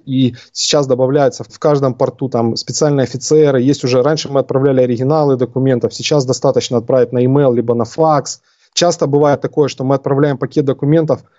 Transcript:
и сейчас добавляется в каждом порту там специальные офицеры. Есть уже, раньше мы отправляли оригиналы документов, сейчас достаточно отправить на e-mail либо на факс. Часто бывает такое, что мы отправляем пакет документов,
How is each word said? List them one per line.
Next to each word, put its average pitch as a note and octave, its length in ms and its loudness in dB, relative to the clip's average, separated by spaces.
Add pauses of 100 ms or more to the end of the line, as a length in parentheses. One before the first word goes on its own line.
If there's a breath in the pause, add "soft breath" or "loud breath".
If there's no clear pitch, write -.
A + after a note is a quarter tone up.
и B2+ 300 0 (180 loud breath)
сейчас C#3+ 360 -2
добавляется C3 560 0
в - 160 -20
каждом C#3 340 0
порту B2+ 340 -4
там A#2 280 -2
специальные C#3+ 480 -2
офицеры. C#3 580 2
Есть C#3 220 0
уже, B2+ 180 2
раньше D3 260 0
мы C#3 120 0
отправляли C3+ 420 0
оригиналы C3+ 540 0
документов, B2+ 580 -2
сейчас C#3+ 320 -2
достаточно C3 520 0
отправить A#2+ 340 0
на B2+ 60 -2
e-mail C3 360 2
либо A#2 200 0
на A#2 100 -2
факс. D#3 560 -2 (320)
Часто E3+ 340 0
бывает C#3+ 340 2
такое, C#3 280 -2
что - 160 -8
мы C3+ 100 0
отправляем C#3 420 0
пакет C#3+ 280 -4
документов, D3 580 0 (160 soft breath)